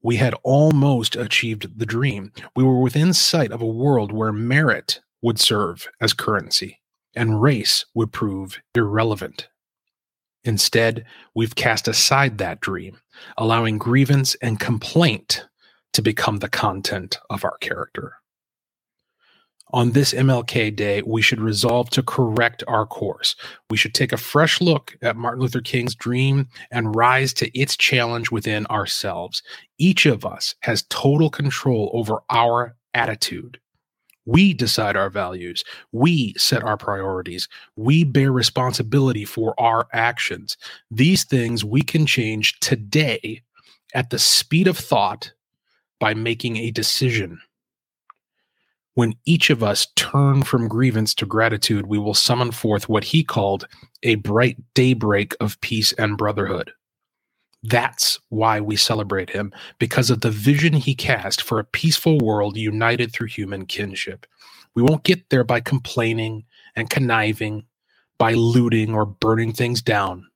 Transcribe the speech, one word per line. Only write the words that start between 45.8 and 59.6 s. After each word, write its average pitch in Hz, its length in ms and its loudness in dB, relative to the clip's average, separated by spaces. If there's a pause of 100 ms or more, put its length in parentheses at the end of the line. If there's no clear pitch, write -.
by 107 140 2
making 113 420 -4
a 113 160 -6
decision. 107 680 -2 (1500)
When 117 200 2 (120)
each 165 240 4
of 120 120 2
us 104 320 0
turn 139 480 2
from 120 240 0
grievance 110 500 0
to 107 100 -4
gratitude, 107 600 0
we 104 120 -2
will 104 160 -2
summon 123 360 2
forth 107 380 -2
what 107 160 0
he 160 180 2
called 98 460 -2 (340)
a 117 140 2
bright 113 400 0 (180)
daybreak 107 640 2
of 104 220 -6
peace 110 320 -2
and 104 260 -4
brotherhood. 101 540 -4 (880)
That's 117 680 0
why 110 320 0
we 104 160 -4
celebrate 101 520 -2
him, 101 240 -6 (280)